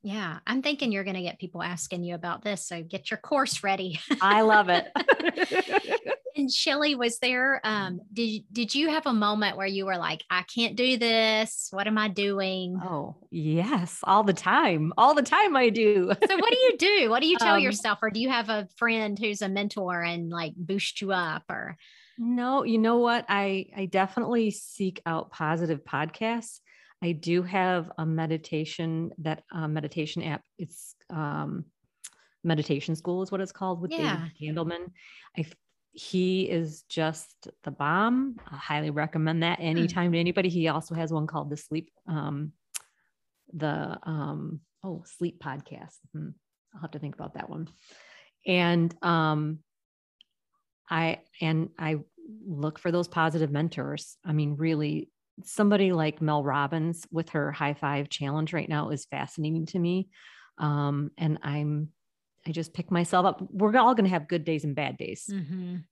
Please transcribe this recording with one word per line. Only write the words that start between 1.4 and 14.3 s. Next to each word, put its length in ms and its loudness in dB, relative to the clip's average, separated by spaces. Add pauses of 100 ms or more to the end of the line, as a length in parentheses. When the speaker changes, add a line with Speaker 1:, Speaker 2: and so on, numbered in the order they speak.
Speaker 1:
asking 440 -6
you 100 -6
about 260 -6
this. 240 -4
So 180 -8
get 280 -8
your 60 -4
course 480 0
ready. 340 -2 (100)
<laughs> 120 2
Speaker 2:
I 200 8
love 280 8
it. 260 4
<laughs> 1200 2 (200)
Speaker 1:
And 140 0
Shelley, 460 2
was 240 -2
there, 460 2
um, 340 -2 (140)
did, 300 -2 (100)
did 200 -2
you 180 2
have 160 0
a 60 2
moment 440 2
where 100 -2
you 180 -2
were 120 -2
like, 320 -4
"I 140 0
can't 340 -2
do 180 4
this. 760 2
What 140 -2
am 120 0
I 100 2
doing?" 760 -2
Speaker 2:
Oh, 360 -6 (120)
yes. 760 0
All 200 6
the 80 4